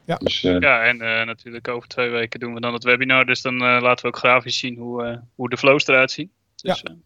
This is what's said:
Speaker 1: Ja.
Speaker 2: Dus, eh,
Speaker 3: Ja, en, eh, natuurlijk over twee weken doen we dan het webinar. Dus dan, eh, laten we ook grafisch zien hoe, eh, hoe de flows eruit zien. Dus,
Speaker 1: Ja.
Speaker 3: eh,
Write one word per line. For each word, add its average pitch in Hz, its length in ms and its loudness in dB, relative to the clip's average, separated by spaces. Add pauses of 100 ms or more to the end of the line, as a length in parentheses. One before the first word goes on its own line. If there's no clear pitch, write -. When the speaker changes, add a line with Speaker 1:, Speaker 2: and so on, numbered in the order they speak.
Speaker 1:
Ja. 165 120 -4
Speaker 2:
Dus, - 280 -4
eh, 90 160 2
Speaker 3:
Ja, 127 220 4
en, 120 180 0
eh, 113 260 -2
natuurlijk 117 420 -12
over 120 200 -8
twee 123 220 -2
weken 117 300 -4
doen 120 140 -8
we 117 60 -10
dan 120 120 -4
het 117 120 -8
webinar. 127 420 4
Dus 127 160 0
dan, 127 120 -4
eh, 123 260 2
laten 123 220 2
we - 60 -6
ook 117 100 -6
grafisch 123 400 2
zien 123 180 -6
hoe, 120 280 -8
eh, 117 120 -6 (180)
hoe 123 140 -6
de 120 80 -2
flows 139 300 4
eruit 131 240 4
zien. 156 200 -10 (260)
Dus, - 260 -4
Speaker 1:
Ja. - 80 -14
Speaker 3:
eh, - 160 -16